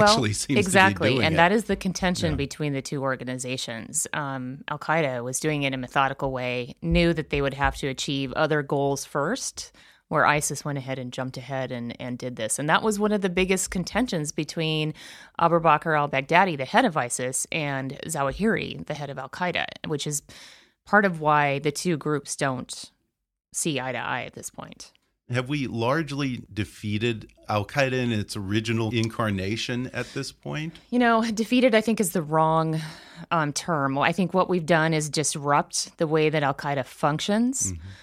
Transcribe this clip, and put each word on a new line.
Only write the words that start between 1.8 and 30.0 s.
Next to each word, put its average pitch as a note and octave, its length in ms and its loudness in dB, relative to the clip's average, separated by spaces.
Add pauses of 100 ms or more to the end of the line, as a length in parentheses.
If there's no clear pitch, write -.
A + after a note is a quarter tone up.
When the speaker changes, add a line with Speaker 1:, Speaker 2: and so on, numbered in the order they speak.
Speaker 1:
Yeah. D3+ 60 0
Speaker 2:
between C#3+ 360 -4
the C3+ 80 -2
two C3+ 220 -6
organizations. B2+ 1080 -4
Um, C3+ 560 -6
Al-Qaeda C#3+ 560 0
was B2+ 160 -4
doing D3+ 240 0
it C#3 40 0
in C3+ 80 -2
a - 20 -4
methodical C3+ 540 0
way, B2 500 -4
knew E3+ 320 4
that D#3 160 -4
they C#3+ 120 0
would C#3 120 0
have C#3 240 0
to D3 100 -4
achieve C3+ 460 -4
other D3+ 300 2
goals C#3 420 -2
first, - 680 -4 (360)
where D3+ 180 4
isis D3 400 2
went C#3+ 140 -4
ahead C3 180 -6
and B2 160 -10
jumped C3 240 -8
ahead C3 340 -6
and, A#2+ 300 -8
and B2 160 -8
did B2 200 -8
this. A2 200 -4
And D3 100 -4
that E3+ 140 4
was A3 160 0
one G#3 140 2
of G#3 100 2
the G3 80 0
biggest F#3 400 0
contentions F#3 600 -2
between D#3 640 -2 (420)
Abu E3+ 220 4
Bakr D#3+ 360 4
al-Baghdadi, D3 600 2
the C3 80 -4
head A#3+ 200 4
of E3 120 0
isis, B2+ 540 -4
and C#3 560 -4
Zawahiri, D3 800 0
the D3+ 80 -6
head C#3+ 160 -8
of C3+ 80 -10
Al-Qaeda, D3+ 460 -4 (200)
which D#3 220 -4
is D3 160 -4 (640)
part G3+ 180 6
of E3 160 -2
why D3 380 4
the C#3+ 120 0
two F3 240 0
groups D3 400 -2
don't - 540 -4 (640)
see C#3+ 260 -2
eye B2+ 120 -4
to A#2+ 80 -4
eye B2 240 -4
at - 100 -12
this - 160 -12
point. - 420 -16 (380)
Speaker 1:
Have B2 180 -2
we C#3 200 -2
largely C3+ 760 -2 (100)
defeated G#2 760 -2 (200)
Al-Qaeda B2 460 0
in B2 180 0
its G#2 240 -2
original A2 560 0
incarnation A2 1000 -2
at A#2+ 220 -6